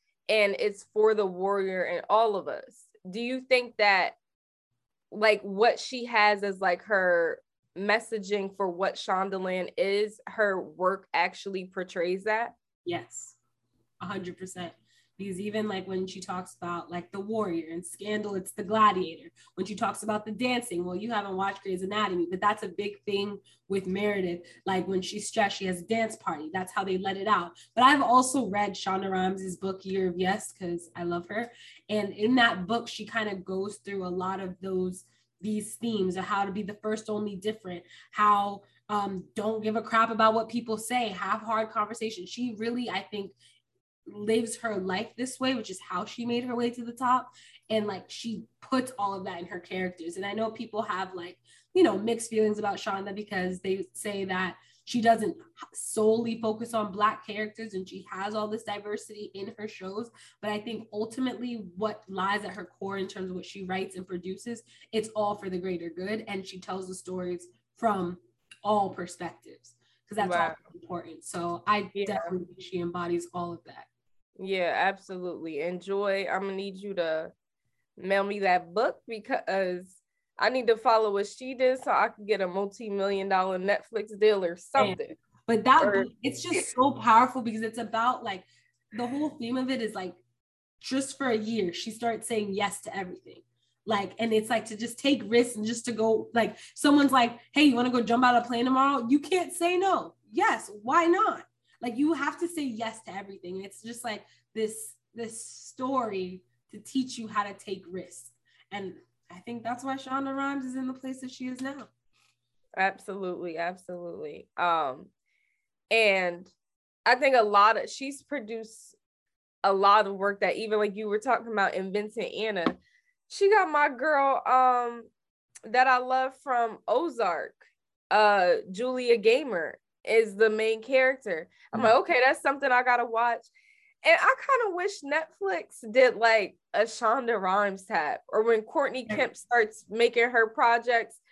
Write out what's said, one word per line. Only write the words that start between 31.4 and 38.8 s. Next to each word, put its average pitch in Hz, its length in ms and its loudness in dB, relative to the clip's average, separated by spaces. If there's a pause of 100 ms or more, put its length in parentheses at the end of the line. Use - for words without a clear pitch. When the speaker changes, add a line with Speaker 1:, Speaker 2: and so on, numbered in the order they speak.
Speaker 2:
And 202 260 -2
in 220 220 2
that 233 300 4
book, 233 220 -2
she - 180 -10
kinda 214 300 -4
goes 190 420 -6
through 196 300 -8
a - 20 -4
lot 185 300 -4
of 185 200 -10
those, 185 460 -4 (340)
these 214 360 -6
themes 196 420 -2
of 190 60 -4
how 196 220 0
to 190 60 -6
be 202 120 -6
the 202 120 -8
first, 214 360 -6
only 208 240 -4
different, 185 480 -8 (260)
how, 202 540 2 (260)